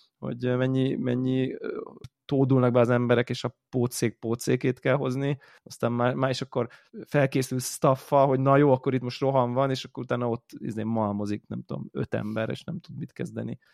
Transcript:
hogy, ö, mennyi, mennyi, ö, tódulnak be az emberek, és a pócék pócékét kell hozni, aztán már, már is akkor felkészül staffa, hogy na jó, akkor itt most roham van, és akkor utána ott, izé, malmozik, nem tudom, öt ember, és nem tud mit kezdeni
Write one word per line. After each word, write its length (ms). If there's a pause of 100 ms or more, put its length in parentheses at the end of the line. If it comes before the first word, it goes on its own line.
(180)
hogy, 280
ö, 100
mennyi, 400
mennyi, 580
ö, 280 (440)
tódulnak 460
be 80
az 100
emberek, 400
és 140
a 140 (120)
pócék 500
pócékét 600
kell 160
hozni, 420 (260)
aztán 280
már, 220
már 160
is 120
akkor 260 (400)
felkészül 520
staffa, 640
hogy 140
na 180
jó, 140
akkor 220
itt 80
most 180
roham 340
van, 160
és 140
akkor 200
utána 260
ott, 280
izé, 260
malmozik, 640
nem 180
tudom, 260
öt 220
ember, 360
és 140
nem 160
tud 180
mit 160
kezdeni 440 (160)